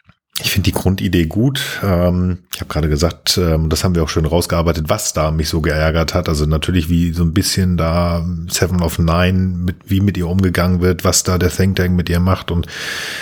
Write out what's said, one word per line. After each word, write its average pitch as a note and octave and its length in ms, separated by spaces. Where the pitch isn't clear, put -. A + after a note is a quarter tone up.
Ich - 120
find F2+ 140
die F2+ 60
Grundidee F#2 540
gut. A#2+ 340
Ähm, F2+ 640
ich - 60
hab - 80
gerade D#2 200
gesagt, D#2+ 500
ähm, D#2+ 300
das D#2+ 140
haben F2+ 140
wir E2 80
auch D2+ 40
schön D#2+ 160
rausgearbeitet, E2 640
was - 240
da D#2 200
mich D#2+ 160
so E2 120
geärgert D#2 540
hat. F2 140
Also D2+ 180
natürlich, D#2 420
wie E2+ 240
so E2+ 120
ein E2 100
bisschen F#2 420
da E2+ 480
Seven F2+ 320
of - 200
Nine, E2+ 320
mit, F2+ 420
wie G2 140
mit G2 160
ihr F2 120
umgegangen F2+ 520
wird, F2+ 220
was - 220
da F2+ 140
der F2 120
Think F#2+ 240
Tank F2+ 220
mit E2+ 120
ihr E2+ 120
macht. F2+ 320
Und E2+ 160